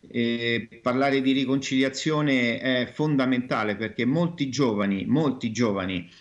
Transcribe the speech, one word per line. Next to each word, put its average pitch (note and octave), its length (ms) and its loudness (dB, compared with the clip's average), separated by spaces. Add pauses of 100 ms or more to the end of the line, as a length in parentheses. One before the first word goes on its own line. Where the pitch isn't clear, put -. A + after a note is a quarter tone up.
E A#2 640 -2 (140)
parlare C3+ 400 2
di C3 100 2
riconciliazione C3+ 1300 0
è B2 320 -2
fondamentale B2+ 840 0
perché A2 260 -4
molti D3+ 460 0
giovani, G#2 560 0
molti B2+ 460 0
giovani, G2 560 -2 (140)